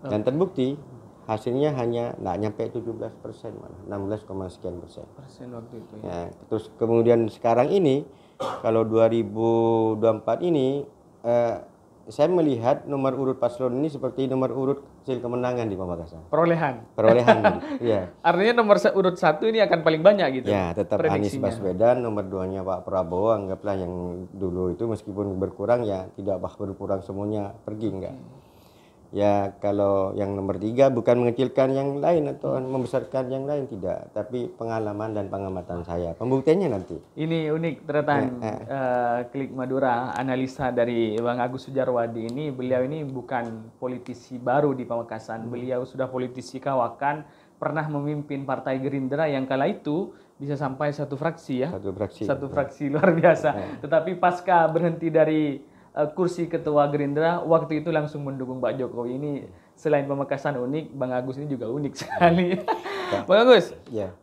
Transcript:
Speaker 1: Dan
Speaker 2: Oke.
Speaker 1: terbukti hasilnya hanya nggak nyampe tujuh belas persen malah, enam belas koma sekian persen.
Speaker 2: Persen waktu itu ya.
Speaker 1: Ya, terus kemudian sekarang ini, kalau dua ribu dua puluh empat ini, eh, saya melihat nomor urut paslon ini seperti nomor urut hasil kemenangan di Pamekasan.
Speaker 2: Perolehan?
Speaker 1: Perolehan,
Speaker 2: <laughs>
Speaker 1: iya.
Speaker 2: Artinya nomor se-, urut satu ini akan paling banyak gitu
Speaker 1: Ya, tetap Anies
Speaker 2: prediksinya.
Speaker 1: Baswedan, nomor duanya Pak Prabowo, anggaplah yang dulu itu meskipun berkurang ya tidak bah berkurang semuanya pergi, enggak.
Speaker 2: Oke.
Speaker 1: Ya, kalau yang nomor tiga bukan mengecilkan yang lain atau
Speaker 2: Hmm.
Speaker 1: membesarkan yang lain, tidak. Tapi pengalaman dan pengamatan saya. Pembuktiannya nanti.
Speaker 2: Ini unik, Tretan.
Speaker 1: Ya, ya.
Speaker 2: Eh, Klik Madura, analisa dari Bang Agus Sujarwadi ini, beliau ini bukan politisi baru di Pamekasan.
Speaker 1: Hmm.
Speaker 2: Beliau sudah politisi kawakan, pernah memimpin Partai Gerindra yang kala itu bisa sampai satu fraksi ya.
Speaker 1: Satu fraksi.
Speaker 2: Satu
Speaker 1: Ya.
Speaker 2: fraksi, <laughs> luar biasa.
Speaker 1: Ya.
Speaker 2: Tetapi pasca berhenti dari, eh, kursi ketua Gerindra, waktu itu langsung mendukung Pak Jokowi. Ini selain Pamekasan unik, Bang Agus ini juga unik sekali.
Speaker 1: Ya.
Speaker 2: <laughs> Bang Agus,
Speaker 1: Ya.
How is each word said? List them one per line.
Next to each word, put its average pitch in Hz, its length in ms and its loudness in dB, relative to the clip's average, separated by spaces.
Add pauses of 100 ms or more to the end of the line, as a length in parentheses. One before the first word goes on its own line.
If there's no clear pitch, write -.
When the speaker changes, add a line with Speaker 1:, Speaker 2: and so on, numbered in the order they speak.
Speaker 1:
Dan 107 180 -2
Speaker 2:
Oke. 104 80 -2
Speaker 1:
terbukti 139 400 0 (600)
hasilnya 131 480 0
hanya 120 400 -2
nggak 95 240 -4
nyampe 107 320 -4
tujuh 113 200 -6
belas 113 240 -8
persen 110 380 -14
malah, - 320 -16
enam 98 220 -6
belas 107 160 -4
koma 95 240 -8
sekian 87 320 -10
persen. - 340 -16
Speaker 2:
Persen 135 380 -20
waktu 120 260 -14
itu 110 220 -18
ya. 107 40 -12
Speaker 1:
Ya, 90 160 -6 (280)
terus 107 260 -4
kemudian 117 540 4
sekarang 120 420 2
ini, 160 380 4 (560)
kalau 113 180 4
dua 113 300 6
ribu 113 400 2 (420)
dua 110 220 4
puluh 107 80 -10
empat 120 180 0
ini, 143 460 0 (340)
eh, 117 340 2 (540)
saya 143 160 2
melihat 143 640 2
nomor 135 240 0
urut 131 240 0
paslon 123 400 0
ini 151 140 0
seperti 135 340 -4
nomor 131 240 0
urut 135 300 0 (260)
hasil 123 160 -4
kemenangan 123 480 -2
di 95 80 -4
Pamekasan. 85 520 -8
Speaker 2:
Perolehan? 160 520 2 (120)
Speaker 1:
Perolehan, 117 720 8
Speaker 2:
<laughs> - 180 -6
Speaker 1:
iya. 98 260 2 (120)
Speaker 2:
Artinya 214 440 4
nomor 202 160 6
se-, 214 80 4
urut 185 240 2
satu 175 320 2
ini 220 160 2
akan 170 200 4
paling 160 200 2
banyak 165 400 6
gitu 113 80 -4
Speaker 1:
Ya, 92 240 2
tetap 104 300 0
Anies 101 260 2
Speaker 2:
prediksinya. - 160 -2
Speaker 1:
Baswedan, 107 560 2
nomor 107 240 -2
duanya 95 400 -4
Pak 92 240 -4
Prabowo, 92 460 0
anggaplah 98 420 -4
yang 90 160 -4 (360)
dulu 92 440 -2
itu 113 160 -4
meskipun 101 480 -4
berkurang 104 480 0
ya 95 280 -4
tidak 95 280 -4
bah 92 120 -8
berkurang 98 480 -6
semuanya 101 600 -6
pergi, 107 300 -6
enggak. 92 240 -8
Speaker 2:
Oke. - 320 -20 (600)
Speaker 1:
Ya, 101 480 2
kalau 98 560 2
yang 98 240 -2
nomor 98 240 -4
tiga 123 320 4
bukan 120 320 4
mengecilkan 131 480 2
yang 139 240 -2
lain 151 320 2
atau 139 240 -4
Speaker 2:
Hmm. 131 160 -2
Speaker 1:
membesarkan 131 560 -2
yang 135 240 -6
lain, 147 160 -2
tidak. 95 480 -6
Tapi 120 400 -6
pengalaman 110 640 -4
dan 98 160 -4
pengamatan 92 480 -6
saya. 85 320 -4
Pembuktiannya 135 560 2
nanti. 110 240 -6 (240)
Speaker 2:
Ini 160 320 -2
unik, 160 400 -4
Tretan. 139 480 0
Speaker 1:
Ya, 120 80 -6
ya. 107 80 -2
Speaker 2:
Eh, 123 680 -2 (140)
Klik 139 160 -4
Madura, 127 640 0
analisa 131 560 -2
dari 117 480 2
Bang 120 240 0
Agus 127 240 -4
Sujarwadi 117 640 -2
ini, 143 240 -4
beliau 127 320 0
ini 156 160 -6
bukan 117 800 -6
politisi 127 560 -10
baru 131 400 2
di 123 80 -6
Pamekasan. 113 560 -6
Speaker 1:
Hmm. 120 160 -8
Speaker 2:
Beliau 123 320 -4
sudah 131 160 -4
politisi 127 560 -8
kawakan, 139 640 -2 (320)
pernah 151 320 -4
memimpin 143 560 -4
Partai 131 320 -2
Gerindra 139 480 -2
yang 131 240 -2
kala 135 240 0
itu 175 400 -4 (240)
bisa 143 160 -6
sampai 139 400 -2
satu 139 240 -6
fraksi 139 480 -4
ya. 175 80 -6
Speaker 1:
Satu 95 240 -6
fraksi. 104 320 -4
Speaker 2:
Satu 139 160 -2
Speaker 1:
Ya. 131 80 -10
Speaker 2:
fraksi, - 360 -2
<laughs> 139 40 -2
luar 165 160 6
biasa. 156 480 4
Speaker 1:
Ya. 98 80 -6 (160)
Speaker 2:
Tetapi 160 400 0
pasca 175 480 4
berhenti 165 400 0
dari, 156 560 4 (240)
eh, 147 240 0
kursi 175 320 0
ketua 151 420 2
Gerindra, 147 560 0
waktu 156 380 2
itu 165 80 -4
langsung 151 340 -2
mendukung 131 380 -6
Pak 120 160 0
Jokowi. 120 420 -4
Ini 147 120 -4 (420)
selain 147 320 2
Pamekasan 139 500 -2
unik, 135 380 -4
Bang 131 180 -4
Agus 127 240 -2
ini 147 140 -8
juga 120 180 -4
unik 139 300 -4
sekali. 180 580 4
Speaker 1:
Ya. 381 720 -4
Speaker 2:
<laughs> - 20 -12
Bang 202 160 6
Agus, 240 300 6 (160)
Speaker 1:
Ya. 101 340 -6